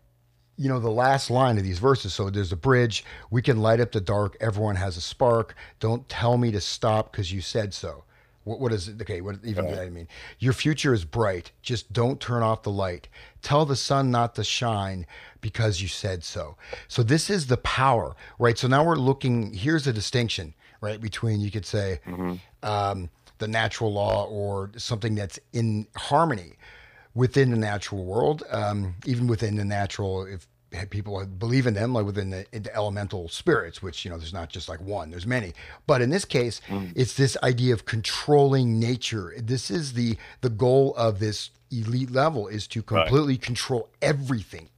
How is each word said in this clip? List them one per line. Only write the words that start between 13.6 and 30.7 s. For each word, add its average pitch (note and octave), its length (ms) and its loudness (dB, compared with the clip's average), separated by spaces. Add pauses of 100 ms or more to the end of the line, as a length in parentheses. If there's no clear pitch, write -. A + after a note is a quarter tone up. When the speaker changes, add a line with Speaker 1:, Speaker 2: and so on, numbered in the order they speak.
Speaker 1:
the C#3 100 0
sun C3+ 360 2
not A#2 240 2
to A2+ 80 -2
shine G2 640 -2 (340)
because G#2+ 400 0
you F#2+ 60 -4
said F#2 360 -6
so." D#2 320 -10 (320)
So - 140 0
this C#3+ 300 4
is E3+ 160 0
the B2 100 2
power, A#2+ 580 2 (220)
right? A#2 200 4
So B2+ 100 0
now C3+ 160 6
we're E3 140 4
looking, B2 560 0
here's C3+ 320 0
the C3 80 0
distinction, G#2 600 -2 (260)
right, G#2+ 220 -6
between, A2 380 0
you G#2 100 -2
could G2 160 -6
say, G2 420 -2
Speaker 2:
Mm-hmm. F2+ 260 -4 (280)
Speaker 1:
um, G2+ 480 -2 (300)
the A2+ 80 -4
natural A2 460 0
law G2+ 340 0
or G2+ 500 -4
something A2 380 -2
that's G2+ 240 -6 (140)
in A2 420 0
harmony C#3+ 580 2 (640)
within B2+ 360 4
the A#2 60 4
natural G#2 460 -2
world, C3+ 460 0
um, G#2 460 -2 (100)
even B2 220 0
within G#2+ 280 0
the G#2 100 0
natural, G2 600 -2
if F#2+ 220 -14 (420)